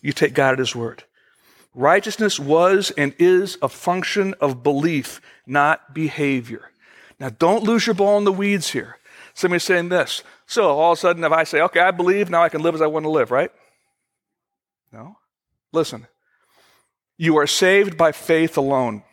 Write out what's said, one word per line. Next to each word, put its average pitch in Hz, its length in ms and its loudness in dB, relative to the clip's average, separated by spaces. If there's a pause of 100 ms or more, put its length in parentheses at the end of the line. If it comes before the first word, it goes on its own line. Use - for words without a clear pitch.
You 143 120 -6
take 139 200 0
God 135 200 2
at 131 60 -4
his 127 160 -4
word. 117 280 -10 (720)
Righteousness 190 640 0
was 175 520 2
and 143 260 -2
is 185 420 2
a 139 80 -4
function 190 680 -4
of 131 260 -4
belief, 147 580 -2 (280)
not 147 440 -2
behavior. 139 800 -4 (500)
Now, 135 100 -10
don't 180 340 0
lose 220 240 0
your 220 80 0
ball 202 240 2
in 202 60 -2
the 196 60 2
weeds 196 380 -2
here. - 300 -10 (340)
Somebody's 175 300 -2
saying 175 260 0
this. 170 320 -2 (240)
"So 175 320 0
all 165 140 2
of 165 80 0
a - 20 -8
sudden, 175 220 0
if 151 80 0
I 160 140 2
say, 156 160 0
'Okay, 175 180 2
I 180 100 4
believe, 180 400 0
now 170 140 2
I 165 60 2
can 156 120 -6
live 165 140 0
as 160 80 -2
I - 20 2
want 156 200 -4
to 156 40 -2
live,' 143 220 0
right?" 139 200 0 (1400)
No. 139 260 -20 (540)
Listen, 143 360 -4 (1120)
you 160 200 2
are 143 100 2
saved 190 500 2
by 160 140 4
faith 160 440 0
alone. 131 580 -2